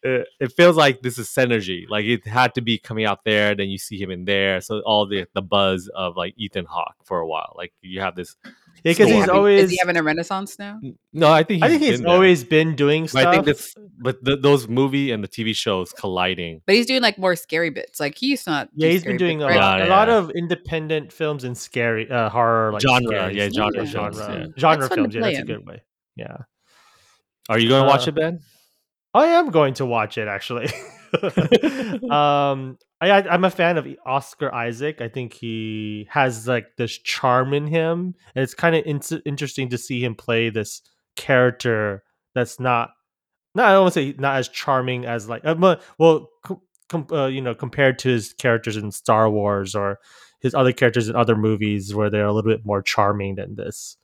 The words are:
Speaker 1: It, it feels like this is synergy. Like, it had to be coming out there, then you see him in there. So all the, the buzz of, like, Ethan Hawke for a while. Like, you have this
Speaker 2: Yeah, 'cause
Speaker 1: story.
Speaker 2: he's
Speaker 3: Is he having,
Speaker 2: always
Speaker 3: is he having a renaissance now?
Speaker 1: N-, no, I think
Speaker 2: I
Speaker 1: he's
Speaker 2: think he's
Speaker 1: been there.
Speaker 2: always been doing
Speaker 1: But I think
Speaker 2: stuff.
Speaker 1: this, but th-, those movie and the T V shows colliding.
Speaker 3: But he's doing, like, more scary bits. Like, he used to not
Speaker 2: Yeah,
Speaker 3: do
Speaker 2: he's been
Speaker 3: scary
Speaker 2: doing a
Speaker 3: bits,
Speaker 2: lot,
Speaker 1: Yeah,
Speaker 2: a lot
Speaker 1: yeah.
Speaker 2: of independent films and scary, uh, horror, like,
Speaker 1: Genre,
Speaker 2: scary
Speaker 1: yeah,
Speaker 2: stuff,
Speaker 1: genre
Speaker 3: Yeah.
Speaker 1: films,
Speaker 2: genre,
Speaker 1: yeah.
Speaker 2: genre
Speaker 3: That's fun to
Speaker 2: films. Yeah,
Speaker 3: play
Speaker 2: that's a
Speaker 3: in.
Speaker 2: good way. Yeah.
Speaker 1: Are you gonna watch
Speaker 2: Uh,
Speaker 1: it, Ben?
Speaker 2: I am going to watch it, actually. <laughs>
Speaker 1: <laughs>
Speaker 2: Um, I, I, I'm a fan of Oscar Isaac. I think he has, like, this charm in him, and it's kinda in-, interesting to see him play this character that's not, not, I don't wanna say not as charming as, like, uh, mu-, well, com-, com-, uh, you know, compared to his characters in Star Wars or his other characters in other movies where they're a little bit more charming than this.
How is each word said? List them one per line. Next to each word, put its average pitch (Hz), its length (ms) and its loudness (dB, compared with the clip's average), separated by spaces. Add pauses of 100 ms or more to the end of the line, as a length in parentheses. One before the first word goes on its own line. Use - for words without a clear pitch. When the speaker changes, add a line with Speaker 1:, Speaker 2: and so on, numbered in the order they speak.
Speaker 1:
It, 127 220 -2 (140)
it 131 100 -4
feels 175 240 6
like 139 260 2
this 123 160 -6
is 117 120 -10
synergy. 101 580 -2
Like, 104 160 -4
it 110 240 -2
had 120 280 0
to 127 60 -4
be 113 160 -2
coming 110 280 -6
out 101 180 -2
there, 104 320 2
then 98 140 -4
you 98 80 -6
see 101 200 -12
him 95 140 -8
in 90 140 -10
there. 98 340 0
So 107 260 -8
all 104 220 2
the, 98 260 -6
the 98 80 -4
buzz 95 540 0
of, 92 220 -6
like, 90 180 -6
Ethan 101 300 -10
Hawke 85 400 -8
for 92 140 -4
a 82 80 -4
while. 80 280 -8
Like, 90 160 -14 (100)
you 92 200 -10
have 92 120 -4
this 90 220 -12 (480)
Speaker 2:
Yeah, 170 120 2
'cause - 0 -
Speaker 1:
story. 196 120 6
Speaker 2:
he's - 0 -
Speaker 3:
Is 220 60 6
he 220 80 4
having, 180 160 2
Speaker 2:
always 202 260 6
Speaker 3:
is 185 80 2
he 180 60 -4
having 180 180 0
a 165 80 0
renaissance 170 560 -4
now? 202 240 -14
Speaker 1:
N-, 131 140 -14 (160)
no, 151 180 6
I 156 120 6
think 170 200 0
Speaker 2:
I - 60 6
Speaker 1:
he's 330 100 4
Speaker 2:
think 302 100 2
he's 202 100 0
Speaker 1:
been 127 80 -4
there. 175 80 6
Speaker 2:
always 180 280 6
been 160 320 2
doing 147 380 2
Speaker 1:
But 131 140 4
I 175 40 6
think 151 140 4
Speaker 2:
stuff. 147 120 0
Speaker 1:
this, - 180 -16 (220)
but 127 280 -4
th-, 135 160 0
those 139 260 4
movie 135 440 0
and 107 120 -4
the 98 60 -10
T 117 140 -8
V 110 100 -2
shows 92 400 -4
colliding. 90 720 -4
Speaker 3:
But 196 100 4
he's 233 100 4
doing, 254 160 0
like, 214 160 0
more 185 200 0
scary 165 320 -4
bits. - 320 -10
Like, 147 160 -6
he 254 100 -6
used 277 160 -2
to - 60 -10
not 143 260 -4
Speaker 2:
Yeah, 156 140 0
Speaker 3:
do - 20 4
Speaker 2:
he's 175 140 0
been 185 120 -4
Speaker 3:
scary - 20 -
Speaker 2:
doing 165 220 0
a 143 60 -2
Speaker 3:
bits, 175 100 0
Speaker 2:
lot, 190 220 2
Speaker 1:
Yeah, 190 60 0
Speaker 2:
a - 20 0
lot 196 220 4
Speaker 1:
yeah. 226 80 4
Speaker 2:
of 175 140 -2
independent 160 840 -4
films 147 320 -4
and 123 120 -8
scary, 113 540 -4
uh, 120 180 0
horror, 113 440 2
like, 104 80 -6
Speaker 1:
Genre, 127 260 4
Speaker 2:
scary 98 300 -4
Speaker 1:
yeah, 101 100 0
Speaker 2:
stuff, 104 80 -4
Speaker 1:
genre 101 300 -2
Speaker 3:
Yeah. 98 40 -8
Speaker 1:
films, 104 280 -6
Speaker 2:
genre, 104 200 -10
Speaker 1:
yeah. 87 80 -10 (120)
Speaker 2:
genre 156 240 4
Speaker 3:
That's 131 80 -2
fun - 80 -2
to - 60 0
Speaker 2:
films. 110 120 -4
Yeah, 117 60 -4
Speaker 3:
play 196 80 -2
Speaker 2:
that's 147 80 -4
a - 40 -6
Speaker 3:
in. - 60 -12
Speaker 2:
good 107 180 -10
way. - 160 -20 (360)
Yeah. - 200 -14 (1120)
Speaker 1:
Are 113 100 0
you 117 120 2
gonna 135 180 6
watch 139 180 4
Speaker 2:
Uh, - 40 -2
Speaker 1:
it, 147 60 -6
Ben? 160 240 -2 (760)
Speaker 2:
I 285 120 6
am 339 240 2
going 147 240 4
to 139 100 -4
watch 113 320 -2
it, 110 100 -4
actually. 113 460 -6
<laughs> - 400 -14
Speaker 1:
<laughs> 226 960 0
Speaker 2:
Um, 143 720 0 (200)
I, 180 120 2
I, 196 220 4
I'm 180 100 2
a 185 80 2
fan 175 260 0
of 135 100 -6 (180)
Oscar 135 480 -4
Isaac. 120 480 -6
I 117 60 -8
think 120 260 -10
he 107 760 -8
has, 123 380 -2
like, 120 300 -4
this 117 200 -6
charm 131 560 0
in 147 140 -2
him, 165 480 -2 (180)
and 135 100 -4
it's - 120 -6
kinda 165 320 2
in-, 143 140 -4 (240)
interesting 139 440 -6
to 123 80 -4
see 123 260 -6
him 117 120 -4
play 117 340 -2
this 107 320 -8 (340)
character 117 880 0 (300)
that's 123 260 -4
not, 123 320 0 (600)
not, 233 140 2
I 196 60 8
don't 196 80 8
wanna 185 100 4
say 143 260 -4
not 135 200 -2
as 127 120 -2
charming 127 560 -2
as, 117 240 -8
like, 120 160 -8
uh, 156 100 0
mu-, 175 200 4 (240)
well, 156 300 4 (140)
com-, - 180 -12 (280)
com-, 151 220 -6
uh, 143 160 0
you 135 140 -4
know, 123 120 -4
compared 131 460 0
to 131 100 -2
his 117 240 -2
characters 117 440 -2
in 104 140 -6
Star 110 380 2
Wars 101 460 -2
or 101 240 -4 (400)
his 127 160 -2
other 131 160 4
characters 120 360 2
in 113 80 -4
other 117 200 4
movies 104 580 -2
where 104 160 0
they're 104 160 0
a 104 80 0
little 107 160 0
bit 110 160 -2
more 101 160 -2
charming 101 540 0
than 95 200 -12
this. - 480 -12